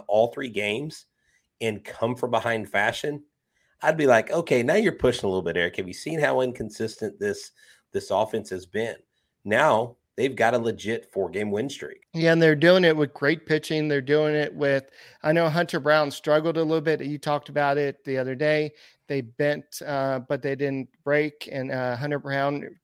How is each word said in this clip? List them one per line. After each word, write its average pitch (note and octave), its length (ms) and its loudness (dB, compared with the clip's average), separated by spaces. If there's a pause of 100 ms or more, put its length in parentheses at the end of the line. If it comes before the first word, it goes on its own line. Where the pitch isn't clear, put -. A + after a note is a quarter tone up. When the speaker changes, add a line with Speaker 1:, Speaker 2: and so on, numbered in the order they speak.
Speaker 1:
all G#2+ 220 4
three C3+ 200 -8
games G#2+ 560 -6 (540)
in G#2+ 220 -4
come - 340 -4
from B2 160 -4
behind A2+ 360 0
fashion, A#2+ 560 -2 (600)
I'd D#3 120 2
be D3+ 120 2
like, A2+ 240 6
"Okay, C#3+ 320 2
now C#3 140 2
you're G#3+ 140 2
pushing - 340 0
a - 20 -2
little F#2 160 0
bit, E2+ 120 -2
Eric. F2 200 0
Have F#2+ 120 -6
you F2+ 60 -10
seen D#3 260 -8
how C3+ 220 2
inconsistent A2 800 -6
this, G2+ 320 -6 (400)
this - 180 -6
offense G#2 400 -2
has F#2 160 -10
been?" G#2+ 300 -6 (480)
Now A#2+ 540 2 (200)
they've B2+ 180 -2
got A2+ 180 2
a B2 40 2
legit A2+ 540 -6
four-game G2 400 -4
win A2+ 180 -2
streak. - 440 -14
Speaker 2:
Yeah, E3 180 2
and E3 100 4
they're D#3+ 140 8
doing F3 300 6
it D#3+ 100 6
with D3 180 0
great D#3 320 0
pitching. D#3 440 0
They're C#3+ 100 0
doing D3+ 340 2
it D3+ 220 -2
with, C#3 340 0 (340)
I D#3 100 2
know E3+ 160 4
Hunter E3+ 320 -2
Brown D3 280 4
struggled D#3 460 0
a E3 80 0
little D#3+ 160 0
bit. D3+ 220 0
You C#3+ 160 -6
talked D3 320 -4
about C#3+ 280 0
it C#3+ 280 -2
the C3+ 120 -4
other C3 160 -2
day. D3+ 380 0 (380)
They C#3 100 -2
bent, D3 640 -4
uh, C3+ 340 -2
but B2+ 220 -4
they C#3 140 -4
didn't C3+ 320 -4 (160)
break, D3 480 -2
and, C3+ 180 -6
uh, B2+ 280 -2
Hunter C#3+ 220 -4
Brown C#3 640 -4